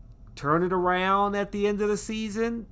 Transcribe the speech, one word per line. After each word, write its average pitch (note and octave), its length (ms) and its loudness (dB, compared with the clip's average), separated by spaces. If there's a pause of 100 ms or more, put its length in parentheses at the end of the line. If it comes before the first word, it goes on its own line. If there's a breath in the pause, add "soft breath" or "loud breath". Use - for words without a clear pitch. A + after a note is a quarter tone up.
(340)
turn D#3 300 2
it F3+ 80 0
around F#3+ 640 2
at G3+ 160 -2
the G3+ 160 0
end G3+ 120 0
of G#3 80 2
the G#3 80 2
season? A3 760 -4